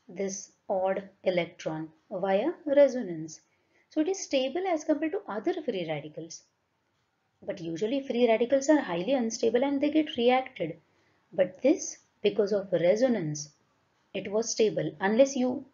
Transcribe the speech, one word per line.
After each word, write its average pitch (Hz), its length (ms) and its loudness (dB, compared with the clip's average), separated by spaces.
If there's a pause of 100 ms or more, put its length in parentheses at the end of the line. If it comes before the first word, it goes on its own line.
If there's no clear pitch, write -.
this 190 440 -8 (180)
odd 190 400 -2 (140)
electron 170 680 -4 (180)
via 196 420 0 (140)
resonance. 240 760 2 (500)
So 311 120 -2
it 302 60 0
is 381 120 -4
stable 277 480 -2
as 311 160 -2
compared 311 280 -2
to 392 160 -6
other 220 340 -4
free 185 260 -6
radicals. 156 540 -10 (1040)
But 180 160 -6
usually 208 460 -2
free 240 200 2
radicals 240 420 2
are 294 120 6
highly 190 320 -2
unstable 233 500 0
and 285 160 0
they 294 120 0
get 302 260 0
reacted. 240 600 0 (520)
But 185 300 0
this, - 380 0 (220)
because 202 320 2
of 196 180 -2
resonance, 180 800 2 (640)
it 190 180 -8
was 226 180 -2
stable 160 500 0
unless 233 360 4
you 254 380 -2